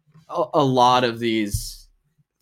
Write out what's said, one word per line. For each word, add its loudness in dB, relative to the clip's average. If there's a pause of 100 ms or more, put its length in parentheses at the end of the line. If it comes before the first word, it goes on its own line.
(280)
a, -4 (100)
a 2
lot 4
of -4
these -4 (560)